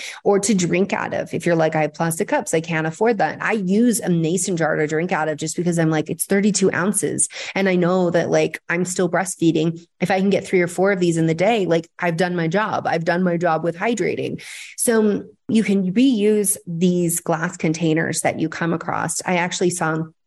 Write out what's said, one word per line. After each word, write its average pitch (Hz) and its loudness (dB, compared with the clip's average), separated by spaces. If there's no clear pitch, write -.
or 202 4
to 208 0
drink 180 0
out - -4
of. - -6
If 165 -6
you're 170 2
like, 160 2
"I 156 2
have 151 -2
plastic 170 -2
cups, - -2
I 165 2
can't 160 -2
afford 208 0
that." 151 -2
I 175 -2
use 208 2
a 190 -2
mason 170 0
jar 160 0
to 156 0
drink 160 -2
out 156 0
of 151 -4
just 160 -8
because 170 0
I'm 160 4
like, 156 0
"It's - -8
thirty-two 196 2
ounces." 160 -2
And 196 0
I 180 2
know 180 2
that, 170 2
like, 156 0
I'm 175 -2
still 180 0
breastfeeding. 165 0
If 180 0
I 190 2
can 196 2
get 190 0
three 185 2
or 170 2
four 185 2
of 190 0
these 170 2
in 160 2
the 160 2
day, 190 2
like, 165 0
I've 175 -2
done 180 0
my 165 0
job. 175 -2
I've 165 -2
done 175 2
my 175 2
job 160 0
with 170 -4
hydrating. 160 -4
So 214 2
you 220 2
can 190 0
reuse 208 2
these 175 0
glass 170 -2
containers 160 0
that - -2
you 160 0
come 170 -2
across. - -4
I 185 0
actually 180 0
saw 160 -2